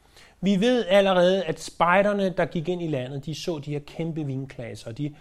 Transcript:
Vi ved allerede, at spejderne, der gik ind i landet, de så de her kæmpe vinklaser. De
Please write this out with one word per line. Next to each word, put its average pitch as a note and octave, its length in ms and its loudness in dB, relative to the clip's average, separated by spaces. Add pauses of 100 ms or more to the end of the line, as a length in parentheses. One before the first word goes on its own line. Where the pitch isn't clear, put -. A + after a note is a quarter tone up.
(400)
Vi F#3+ 200 2
ved A#3+ 280 2
allerede, F#3+ 560 4
at D#3+ 160 -6
spejderne, G3 760 2
der F3 80 2
gik D#3+ 240 -4
ind F3+ 140 -2
i E3 40 -4
landet, C3+ 400 -6
de D#3 80 -6
så D#3+ 240 -6
de C#3+ 120 -10
her D3 80 -4
kæmpe D#3+ 460 -8
vinklaser. B2+ 680 -10
De D3 280 -8